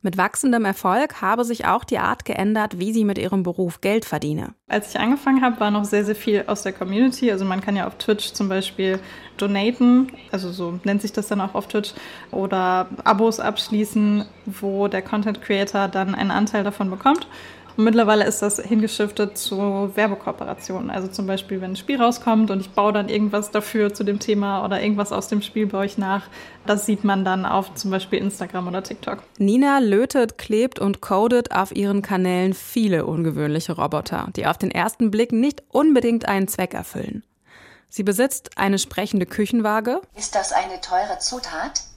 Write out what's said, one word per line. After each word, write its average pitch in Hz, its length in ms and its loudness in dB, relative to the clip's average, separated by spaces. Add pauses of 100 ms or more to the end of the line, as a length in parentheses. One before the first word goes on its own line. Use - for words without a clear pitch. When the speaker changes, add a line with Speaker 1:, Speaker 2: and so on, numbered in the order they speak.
Speaker 1:
Mit 185 140 -2
wachsendem 226 480 2
Erfolg 202 580 0
habe 220 220 2
sich 233 220 -4
auch 208 180 2
die - 140 -2
Art - 260 -2
geändert, 208 560 -2
wie 202 140 -2
sie 220 100 4
mit 202 140 2
ihrem 190 260 0
Beruf 175 380 -2
Geld 214 240 2
verdiene. 151 480 -4 (160)
Speaker 2:
Als - 220 -2
ich - 100 -4
angefangen 262 400 4
habe, 247 180 2
war 208 120 2
noch 208 120 2
sehr, 202 220 2
sehr 208 100 0
viel 208 320 0
aus 202 160 -2
der 196 80 -4
Community. 226 580 2
Also 196 140 0
man 190 160 -2
kann 202 160 -2
ja 190 100 0
auf - 120 -8
Twitch - 340 -2
zum 202 160 -2
Beispiel 190 520 -2 (360)
donaten, 240 800 4 (180)
also 190 220 -4
so 180 320 -6
nennt 202 160 2
sich 208 100 -4
das 208 160 -4
dann 190 140 0
auch 190 120 -4
auf - 140 -4
Twitch, 208 240 -4 (400)
oder 185 560 0 (160)
Abos 214 380 4
abschließen, 208 840 0 (220)
wo 196 420 -2
der 196 140 0
Content 208 400 -2
Creator 196 480 0
dann 190 260 -2
einen 190 160 0
Anteil 208 320 0
davon 202 260 -2
bekommt. 269 380 0 (500)
Und 220 80 4
mittlerweile 214 400 6
ist - 160 0
das 202 180 0
hingeschiftet 208 760 0
zu 196 580 -2
Werbekooperationen. - 920 -4
Also 190 180 -4
zum 190 200 -6
Beispiel, 190 340 -4
wenn 185 120 -6
ein - 40 -6
Spiel 277 240 -2
rauskommt 226 500 4
und 196 80 0
ich 190 120 -8
baue 208 200 4
dann 208 160 0
irgendwas 208 440 0
dafür 208 420 0
zu 208 100 -4
dem 202 160 0
Thema 202 460 0
oder 196 160 -2
irgendwas 208 320 0
aus 190 160 -4
dem 208 120 2
Spiel 214 240 -2
baue 196 200 -2
ich 196 120 -4
nach, 196 300 0 (380)
das 208 200 2
sieht 208 200 0
man 196 180 2
dann 185 220 0
auf - 300 0
zum - 160 -4
Beispiel 190 280 -2
Instagram 185 480 -4
oder 185 160 -4
TikTok. - 400 -8 (140)
Speaker 1:
Nina 262 420 4
lötet, 233 580 2
klebt 226 420 0
und 196 200 0
codet 233 540 2
auf 190 200 0
ihren 202 280 0
Kanälen 185 520 0
viele 190 520 0
ungewöhnliche 156 720 -2
Roboter, 151 580 -2
die - 100 -4
auf 156 120 0
den 185 140 -2
ersten 214 380 0
Blick 220 220 2
nicht 254 380 0
unbedingt 240 580 4
einen 190 220 2
Zweck 185 240 -4
erfüllen. - 500 -8 (640)
Sie - 160 -6
besitzt 220 540 0
eine 196 200 2
sprechende 190 480 -2
Küchenwaage. 220 760 0 (160)
Speaker 3:
Ist - 180 -6
das - 160 0
eine 370 300 -2
teure 190 380 -2
Zutat? - 640 -6 (140)